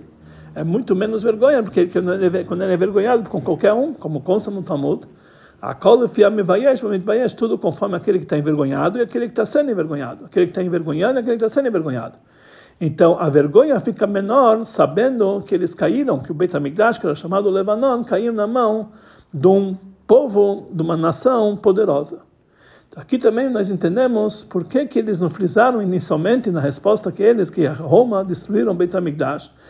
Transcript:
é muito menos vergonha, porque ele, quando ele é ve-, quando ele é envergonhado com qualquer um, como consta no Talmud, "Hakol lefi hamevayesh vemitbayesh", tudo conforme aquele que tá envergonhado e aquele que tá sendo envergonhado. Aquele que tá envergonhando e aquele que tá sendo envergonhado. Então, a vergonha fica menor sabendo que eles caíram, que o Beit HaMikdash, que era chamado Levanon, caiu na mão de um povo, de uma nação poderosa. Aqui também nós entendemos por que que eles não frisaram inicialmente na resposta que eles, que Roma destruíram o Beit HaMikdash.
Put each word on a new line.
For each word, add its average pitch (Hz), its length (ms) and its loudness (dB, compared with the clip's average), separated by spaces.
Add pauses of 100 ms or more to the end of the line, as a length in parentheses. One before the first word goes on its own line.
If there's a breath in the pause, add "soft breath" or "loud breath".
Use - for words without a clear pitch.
(560 loud breath)
é 156 80 -8
muito 190 320 0
menos 214 260 -2
vergonha, 233 400 2
porque 185 200 0
ele, 175 100 0
quando 180 220 -2
ele 190 120 -2
é 180 40 4
ve-, 180 140 -4
quando 175 200 -6
ele 190 80 0
é - 20 2
envergonhado 208 560 0
com 185 100 -6
qualquer 160 340 0
um, 262 200 0
como 156 280 -8
consta 208 280 -2
no 196 140 -8
Talmud, 151 440 -4 (540 soft breath)
"Hakol 196 380 2
lefi 220 240 2
hamevayesh 208 580 2
vemitbayesh", 208 520 -2
tudo - 260 -2
conforme 175 360 -4
aquele 185 220 0
que 156 80 -4
tá 156 120 -4
envergonhado 147 600 -2
e 247 60 0
aquele 240 240 -4
que - 60 -10
tá 220 120 0
sendo 294 240 0
envergonhado. 156 560 -6
Aquele 180 220 2
que 175 60 -10
tá 185 100 -2
envergonhando 170 560 0
e - 20 -4
aquele 233 140 0
que 226 80 -2
tá 220 60 0
sendo 277 180 0
envergonhado. 160 500 -4 (640 soft breath)
Então, 165 380 2
a 165 100 0
vergonha 151 500 4
fica 220 260 -4
menor 220 600 2
sabendo 202 800 0
que - 80 -4
eles 180 220 -2
caíram, 247 440 0
que 127 120 -10
o - 20 -6
Beit 180 220 -2
HaMikdash, 160 420 0
que - 80 -8
era 151 100 -2
chamado 190 340 -2
Levanon, 220 540 0
caiu 233 300 -2
na 208 120 -2
mão 220 440 0 (440 soft breath)
de 151 140 2
um 196 280 4 (320)
povo, 202 640 2
de 165 100 -4
uma 165 140 0
nação 208 600 0
poderosa. 185 640 0 (760 soft breath)
Aqui 247 240 -4
também 240 280 2
nós 214 220 -2
entendemos 214 720 0
por 180 200 -4
que 262 240 -2
que - 100 -4
eles 214 220 -2
não 175 100 0
frisaram 220 540 2
inicialmente 185 640 0
na 170 100 -2
resposta 196 520 -2
que - 100 -8
eles, 214 280 2
que 170 180 -2
Roma 185 560 2
destruíram 208 480 -2
o 180 40 -2
Beit 175 200 -2
HaMikdash. 151 560 -4 (180 loud breath)